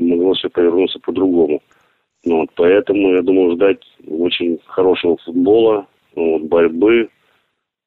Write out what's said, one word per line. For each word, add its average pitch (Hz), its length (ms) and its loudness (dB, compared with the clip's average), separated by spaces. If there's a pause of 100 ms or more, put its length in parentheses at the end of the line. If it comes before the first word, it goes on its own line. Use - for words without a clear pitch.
могло 87 320 0
все 85 160 -6
повернуться 85 480 0
по-другому. 85 640 -2 (640)
Ну 82 140 0
вот, 80 180 -4
поэтому, 95 580 2
я 90 80 0
думаю, 92 320 2
ждать 92 240 0 (300)
очень 85 580 -4
хорошего 90 580 0
футбола, 101 600 2 (300)
вот, 80 260 -2
борьбы. 85 680 0 (760)